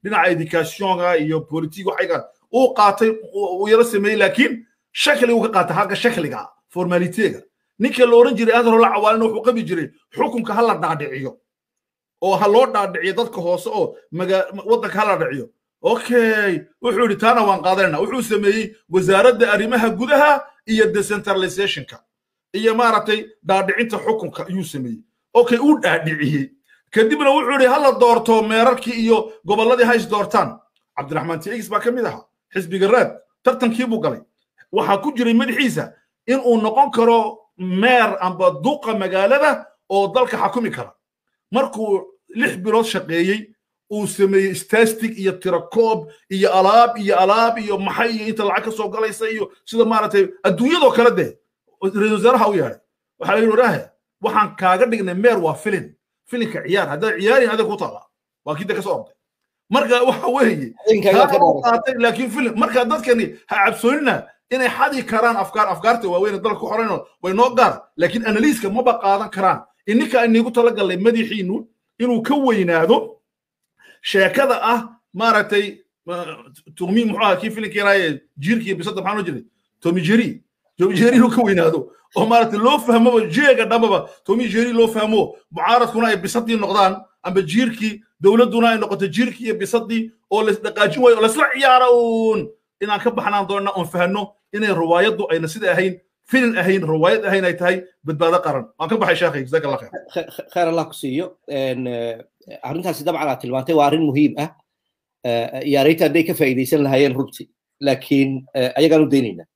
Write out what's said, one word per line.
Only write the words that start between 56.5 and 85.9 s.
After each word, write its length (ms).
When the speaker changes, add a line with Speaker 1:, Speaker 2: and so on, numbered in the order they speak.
Speaker 1:
ciyaar, 220
haddaad 300
ciyaarin 300
adag 180
ku 100
taala." 240
Waa 100
kii 120
da 80
ka 60
soo 180
orday. 140
Marka 340
waxa 240
weeye, 460
Speaker 2:
Filinka 220
ayaa 180
Speaker 1:
taa 120
Speaker 2:
ka 60
Speaker 1:
uu 160
Speaker 2:
dhacay. 100
Speaker 1:
qaatay, 320
laakiin 260
filin, 300
marka 260
dadkani 400
ha 80
cabsoonina 600
inay 180
xadi 380
karaan 300
afkaar, 340
afkaarta 380
waaweyn 260
ee 80
dalka 160
ku 80
xoranoo 380
way 100
noo 220
gaar, 260
laakiin 300
analyse-ka 420
maba 300
qaadan 320
karaan. 320
Ininka 380
inigu 260
talagalay 460
madaxiinu 720
inuu 220
ka 140
weynaado 800
sheekada 600
ah, 280
maaragtay, 640
ma-, 200
Tommy 300
muxuu 180
ahaa 120
kii 140
filinka 300
yaraaye 420
jiirka 280
iyo 80
bisadda 260
maxaa 160
loo 60
jiray? 200
Tommy 200
Jerry. 420
Tommy 180
Jerry 220
inuu 120
ka 120
weynaado. 380
Oo 100
maaragtay 340
loo 200
fahmoba 480
jeega 380
dhambaba 440
Tommy 240
Jerry 240
loo 140
fahmo. 480
Mucaaradkuna 560